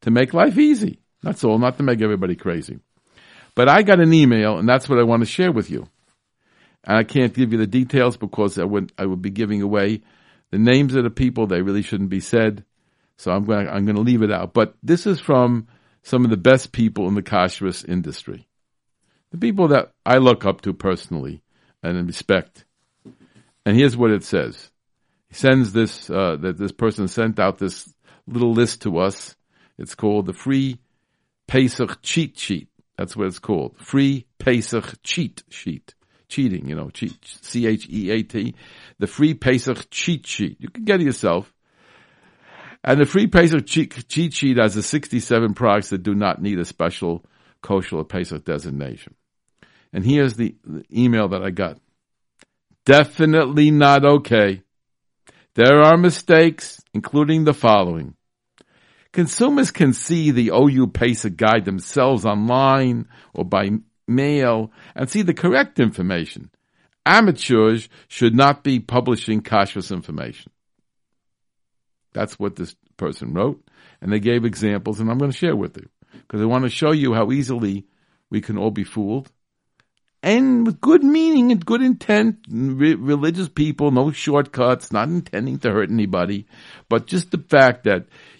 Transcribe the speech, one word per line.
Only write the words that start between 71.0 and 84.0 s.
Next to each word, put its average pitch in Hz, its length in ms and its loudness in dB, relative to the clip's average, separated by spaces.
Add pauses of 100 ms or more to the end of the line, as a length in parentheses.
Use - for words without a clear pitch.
That's 101 240 -8
what 101 180 -6
this 87 180 -12 (220)
person 73 380 -8
wrote, 123 280 -2 (380)
and 92 100 -8
they 104 80 0
gave 117 280 0
examples, 104 520 -4
and 113 120 -2
I'm 120 80 -2
gonna 139 140 -2
share 165 220 -2
with 98 220 -6
you, - 140 -20 (360)
'cause 107 140 -6
I 110 60 0
wanna 123 240 0
show 156 220 0
you 139 200 0
how 110 180 0
easily 120 540 -4 (460)
we 107 100 -2
can 104 160 -6
all 104 140 -2
be 101 120 -6
fooled. 110 480 -8 (920)
And 240 420 2
with 220 160 -2
good 285 240 4
meaning 294 480 4
and 175 120 0
good 233 180 0
intent, 220 640 0
re-, 135 460 -2
religious 147 560 -2
people, 147 400 -2
no 131 200 2